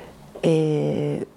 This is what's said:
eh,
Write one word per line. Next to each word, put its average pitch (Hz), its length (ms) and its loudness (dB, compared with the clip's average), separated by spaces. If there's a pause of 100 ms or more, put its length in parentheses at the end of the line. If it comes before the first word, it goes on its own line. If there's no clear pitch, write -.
(420)
eh, 151 840 2 (120)